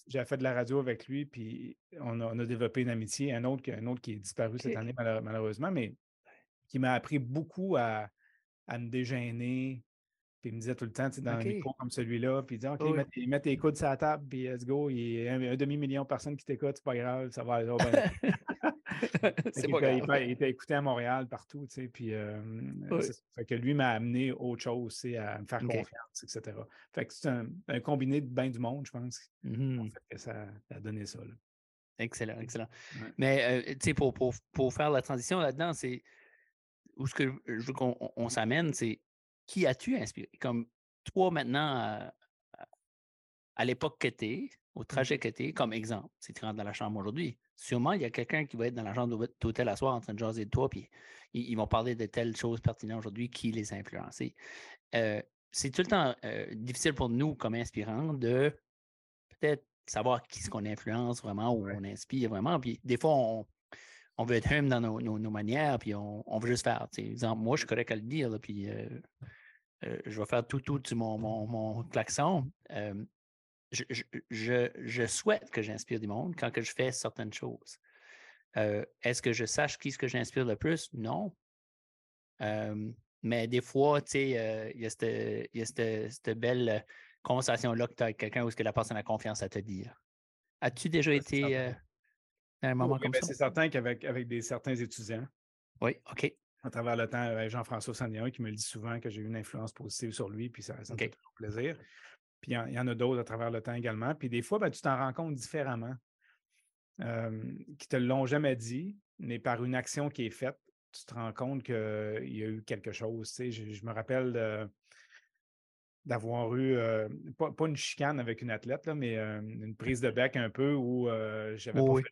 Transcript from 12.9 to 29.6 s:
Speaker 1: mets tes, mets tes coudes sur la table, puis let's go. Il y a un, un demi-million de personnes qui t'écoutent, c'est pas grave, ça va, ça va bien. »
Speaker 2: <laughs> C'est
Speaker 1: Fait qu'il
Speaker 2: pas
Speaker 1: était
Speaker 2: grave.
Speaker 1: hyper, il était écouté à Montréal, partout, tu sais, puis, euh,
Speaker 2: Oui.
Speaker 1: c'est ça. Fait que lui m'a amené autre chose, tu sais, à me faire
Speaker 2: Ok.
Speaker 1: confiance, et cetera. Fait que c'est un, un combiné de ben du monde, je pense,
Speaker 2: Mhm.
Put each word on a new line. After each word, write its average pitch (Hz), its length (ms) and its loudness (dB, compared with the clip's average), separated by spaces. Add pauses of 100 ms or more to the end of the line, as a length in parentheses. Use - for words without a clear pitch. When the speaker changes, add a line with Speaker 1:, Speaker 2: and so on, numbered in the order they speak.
Speaker 1:
mets 143 140 2
tes, 123 200 -6
mets 139 140 4
tes 143 160 2
coudes 147 200 4
sur 156 100 0
la 135 100 4
table, 151 320 2
puis 127 160 -4
let's 127 200 -4
go. 143 240 2
Il 131 80 0
y 117 320 0
a 127 60 2
un, 127 80 2
un 123 140 2
demi-million 139 460 2
de 135 40 -4
personnes 143 300 -2
qui - 80 -18
t'écoutent, 139 320 -2
c'est - 80 -20
pas 131 100 2
grave, 123 360 0
ça 123 120 -6
va, 120 240 2
ça 120 80 2
va - 160 4
bien. » 240 220 6 (760)
Speaker 2:
<laughs> - 120 -8
C'est - 200 2
Speaker 1:
Fait 156 420 2
qu'il 147 80 2
Speaker 2:
pas 160 80 6
Speaker 1:
était - 20 -
Speaker 2:
grave. 131 180 8
Speaker 1:
hyper, 131 240 4
il 123 80 0
était 131 200 4
écouté 127 240 -2
à 143 80 4
Montréal, 127 460 2
partout, 135 400 -10
tu 127 140 -10
sais, 127 60 -8
puis, 117 260 -4
euh, 107 260 -4 (500)
Speaker 2:
Oui. 170 120 4
Speaker 1:
c'est - 100 -2
ça. - 100 -16 (140)
Fait 120 80 -4
que 120 100 0
lui 120 200 4
m'a 135 160 6
amené 120 420 2
autre 120 300 -4
chose, 120 320 -2
tu - 160 -6
sais, 120 60 -2
à 107 240 -4
me 104 60 -8
faire 120 160 -2
Speaker 2:
Ok. 120 80 0
Speaker 1:
confiance, 117 540 -6
et 113 40 -14
cetera. 110 380 -10 (280)
Fait 123 120 -2
que - 60 -18
c'est - 160 -2
un, 120 180 0 (220)
un 127 120 -2
combiné 139 400 2
de 139 60 -2
ben 127 240 0
du 117 80 -6
monde, 127 280 -2
je - 60 -16
pense, 123 380 -8 (120)
Speaker 2:
Mhm. 127 380 0